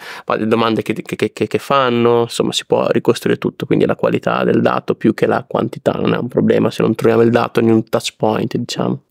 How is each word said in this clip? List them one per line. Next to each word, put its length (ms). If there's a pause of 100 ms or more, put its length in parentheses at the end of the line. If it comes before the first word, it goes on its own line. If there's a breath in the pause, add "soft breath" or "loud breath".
(260 loud breath)
poi 140
le 80
domande 340
che, 120
che, 220
che, 160
che, 160
che 100
fanno, 680
insomma 280
si 140
può 240
ricostruire 500
tutto, 260
quindi 200
la 100
qualità 480
del 180
dato 340
più 180
che 120
la 220
quantità 460
non 200
è 40
un 100
problema 420
se 120
non 140
troviamo 280
il 80
dato 300
in 100
un 160
touch 300
point, 400
diciamo. 540